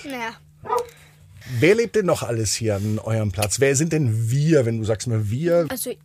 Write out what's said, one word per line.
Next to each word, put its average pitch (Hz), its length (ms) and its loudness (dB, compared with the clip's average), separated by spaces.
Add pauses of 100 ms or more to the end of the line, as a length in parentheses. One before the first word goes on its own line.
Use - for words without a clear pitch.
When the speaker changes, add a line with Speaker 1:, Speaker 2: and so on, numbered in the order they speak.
Speaker 1:
Ja. 247 300 -8 (1200)
Speaker 2:
Wer 165 160 6
lebt 233 220 -2
denn 208 80 0
noch 156 180 0
alles 113 300 -2
hier 107 220 0
an 107 240 -2
eurem 110 320 -2
Platz? 104 280 -2
Wer 139 160 4
sind 160 160 0
denn 113 380 0
wir, 143 360 4
wenn 113 120 0
du 110 80 -2
sagst 107 220 -2
mal 110 220 0
wir? 170 400 2
Speaker 1:
Also 254 220 -6 (140)